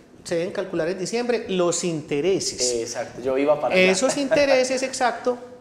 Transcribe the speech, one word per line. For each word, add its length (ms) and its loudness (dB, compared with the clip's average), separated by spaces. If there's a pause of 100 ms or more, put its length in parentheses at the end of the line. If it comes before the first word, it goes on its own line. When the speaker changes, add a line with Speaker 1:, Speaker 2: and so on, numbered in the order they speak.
(240)
Speaker 1:
se 120 -4
deben 160 -2
calcular 360 -2
en 100 -4
diciembre 500 -2
los 360 0
intereses. 920 -2
Speaker 2:
Exacto, 480 -6
yo 160 0
iba 220 4
para 140 0
allá. 160 6
Speaker 1:
Esos 260 2
intereses, 680 2
Speaker 2:
<laughs> 80 -4
Speaker 1:
exacto, 480 -2 (220)